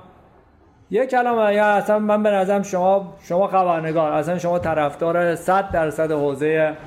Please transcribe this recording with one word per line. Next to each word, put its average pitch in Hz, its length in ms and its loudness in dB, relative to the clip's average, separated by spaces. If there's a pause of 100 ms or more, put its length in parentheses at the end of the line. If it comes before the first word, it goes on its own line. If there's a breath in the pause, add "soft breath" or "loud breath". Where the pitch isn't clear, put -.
(920)
یه 233 160 0
کلمه، 240 480 0
یا 208 120 2
اصلاً 208 320 2
من 214 240 0
به 214 80 2
نظرم 196 320 0
شما، 190 580 0
شما 185 260 0
خبرنگار، 165 680 0
اصلاً 156 260 -2
شما 175 200 -2
طرفدار 165 760 0
صد 190 360 0
درصد 160 420 -2
حوزه 151 640 0 (100)